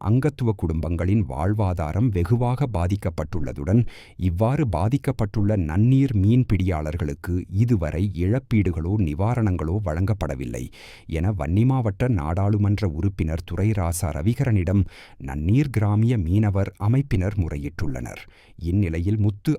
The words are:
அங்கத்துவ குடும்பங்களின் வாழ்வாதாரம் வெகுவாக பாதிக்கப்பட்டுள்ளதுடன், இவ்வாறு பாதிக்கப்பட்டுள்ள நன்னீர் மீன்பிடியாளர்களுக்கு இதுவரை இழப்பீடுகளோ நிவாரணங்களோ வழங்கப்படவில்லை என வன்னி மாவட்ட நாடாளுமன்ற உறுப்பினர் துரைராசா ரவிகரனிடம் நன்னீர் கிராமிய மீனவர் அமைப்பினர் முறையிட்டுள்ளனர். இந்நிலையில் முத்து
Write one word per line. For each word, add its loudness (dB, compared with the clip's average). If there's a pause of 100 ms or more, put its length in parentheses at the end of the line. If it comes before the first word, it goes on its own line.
அங்கத்துவ 0
குடும்பங்களின் 0
வாழ்வாதாரம் 0
வெகுவாக 0
பாதிக்கப்பட்டுள்ளதுடன், 0 (380)
இவ்வாறு 2
பாதிக்கப்பட்டுள்ள 0 (120)
நன்னீர் 4
மீன்பிடியாளர்களுக்கு 0 (220)
இதுவரை 2 (160)
இழப்பீடுகளோ 0
நிவாரணங்களோ 0
வழங்கப்படவில்லை -2 (480)
என 0
வன்னி 2
மாவட்ட 0
நாடாளுமன்ற 0
உறுப்பினர் -2
துரைராசா -2
ரவிகரனிடம் 2 (400)
நன்னீர் 0
கிராமிய 2
மீனவர் 2 (100)
அமைப்பினர் 0
முறையிட்டுள்ளனர். -4 (360)
இந்நிலையில் 0
முத்து 0